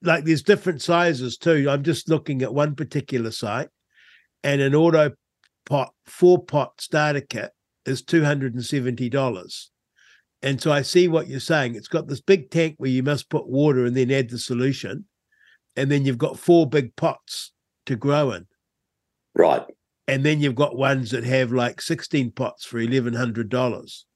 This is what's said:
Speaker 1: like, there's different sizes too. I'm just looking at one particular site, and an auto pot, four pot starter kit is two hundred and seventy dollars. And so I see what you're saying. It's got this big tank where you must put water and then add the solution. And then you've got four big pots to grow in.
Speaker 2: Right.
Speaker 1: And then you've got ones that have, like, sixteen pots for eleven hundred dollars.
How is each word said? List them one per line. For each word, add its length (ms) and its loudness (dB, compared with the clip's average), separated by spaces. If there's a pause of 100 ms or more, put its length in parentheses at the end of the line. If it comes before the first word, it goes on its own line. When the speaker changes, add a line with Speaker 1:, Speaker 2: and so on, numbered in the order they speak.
Speaker 1:
like, 220 2
there's 200 2
different 380 2
sizes 560 0
too. 320 2
I'm 140 0
just 240 -2
looking 340 -2
at 120 -4
one 220 0
particular 560 -6
site, 380 -6 (760)
and 180 0
an 120 2
auto 380 6 (540)
pot, 280 -2 (120)
four 380 6
pot 380 -4
starter 400 0
kit 300 -10 (340)
is 160 -4
two 220 2
hundred 300 0
and 120 -6
seventy 440 -2
dollars. 600 -4 (760)
And 160 -2
so 120 0
I 100 2
see 260 4
what 200 0
you're 120 -8
saying. 360 0
It's 120 -16
got 200 -4
this 140 -8
big 280 2
tank 300 0
where 100 -2
you 140 0
must 260 -2
put 180 -4
water 380 2
and 100 0
then 140 2
add 220 0
the 80 -8
solution. 640 -4 (720)
And 160 -2
then 120 2
you've 140 0
got 220 -4
four 280 6
big 280 -2
pots 560 -6 (340)
to 100 -4
grow 360 2
in. 160 -10 (880)
Speaker 2:
Right. 280 0 (440)
Speaker 1:
And 180 -2
then 140 2
you've 160 0
got 200 -2
ones 360 0
that 140 -4
have, 260 0
like, 300 -2
sixteen 500 -4
pots 340 -8
for 140 -8
eleven 340 0
hundred 360 -4
dollars. 560 -4 (100)